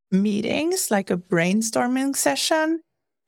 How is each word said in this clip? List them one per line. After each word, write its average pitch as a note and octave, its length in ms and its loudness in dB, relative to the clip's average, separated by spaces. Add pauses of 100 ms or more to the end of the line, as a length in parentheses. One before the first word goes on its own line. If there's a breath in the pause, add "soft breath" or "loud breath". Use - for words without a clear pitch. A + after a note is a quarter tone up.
(100)
meetings, G#3+ 800 0
like G3 200 0
a F#3 60 2
brainstorming A3+ 1000 0
session, D#4 640 0 (480)